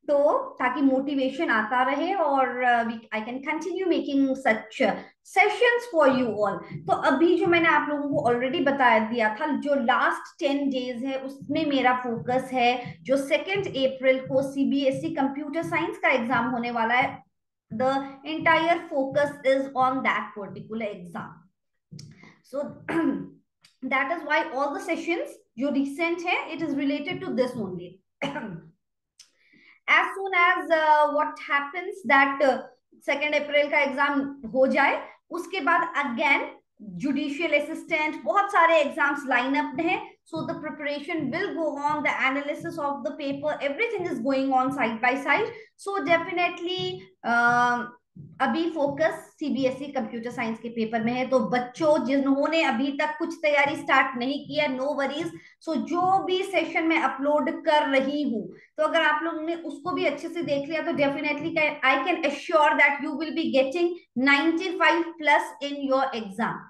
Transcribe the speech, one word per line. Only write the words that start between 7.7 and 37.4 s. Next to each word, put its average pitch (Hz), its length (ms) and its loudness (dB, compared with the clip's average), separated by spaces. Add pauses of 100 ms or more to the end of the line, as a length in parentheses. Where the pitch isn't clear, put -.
लोगों 294 200 -2
को 240 220 2
already 262 360 0
बता 240 320 4
दिया 220 360 0
था, 311 120 -4
जो 277 280 0
लास्ट 254 640 0
टेन 285 280 0
डेज 247 360 -4
है 269 140 -4
उसमें 294 480 -4
मेरा 254 300 2
फोकस 247 560 -4
है, 247 500 0
जो 262 140 0
सेकंड 311 500 -2
अप्रैल 262 540 0
को 262 220 0
सीबीएसई 277 720 0
कंप्यूटर 285 480 -4
साइंस 330 360 -4
का 339 100 0
एग्जाम 247 420 0
होने 240 200 -4
वाला 233 240 0
है, - 280 0 (520)
the 262 180 0 (440)
entire 330 420 2 (160)
focus 277 380 0 (140)
is 269 300 2
on 262 260 2
that 214 360 -2
particular 202 480 -10
exam। 175 480 -12 (1120)
So 285 180 -8 (260)
<clears throat> - 1000 -4
that 269 260 0
is 302 80 -10
why 302 200 0 (100)
all 277 200 -2
the - 100 -8
sessions 349 500 -4 (240)
जो 277 120 0
recent 330 560 -2
है, 359 300 -4
it 320 60 -6
is 277 140 -4
related 294 440 -2
to 311 160 -6
this 247 200 0 (100)
only। 175 340 -12 (240)
<clears throat> 226 380 -8 (1300)
As 330 260 4
soon 392 200 -6
as, 349 360 2
uh, 302 440 6
what 302 240 -2 (100)
happens 359 520 -4 (120)
that, 277 300 4
uh, 254 160 4 (480)
सेकंड 302 280 -2
अप्रैल 285 340 2
का 294 100 2
एग्जाम 277 420 2 (340)
हो 262 120 6
जाए, 277 420 2 (220)
उसके 349 300 -6
बाद - 320 2 (140)
again 269 340 2 (420)
जुडिशियल 285 760 -2